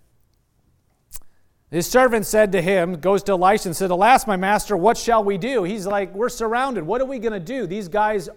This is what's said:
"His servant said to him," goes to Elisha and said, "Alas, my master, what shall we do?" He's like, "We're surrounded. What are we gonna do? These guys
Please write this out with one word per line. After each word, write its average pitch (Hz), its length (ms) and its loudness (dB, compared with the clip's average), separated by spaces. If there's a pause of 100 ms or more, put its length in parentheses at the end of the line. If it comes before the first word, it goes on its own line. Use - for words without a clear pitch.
(1700)
"His 170 160 -2
servant 233 380 4
said 214 280 2
to 185 100 2
him," 180 360 0
goes 185 260 2
to 202 80 0
Elisha 190 360 2
and 160 80 -6
said, 185 140 -2
"Alas, 214 360 4
my 202 100 0
master, 202 380 0
what 202 220 2
shall 226 260 0
we 196 140 0
do?" 220 280 -2
He's 190 220 -6
like, 196 280 -4
"We're 226 160 -2
surrounded. 226 560 -4
What 233 160 -2
are - 20 -4
we 262 140 -6
gonna 214 200 -4
do? 208 280 -6
These 185 220 -8
guys 208 480 -2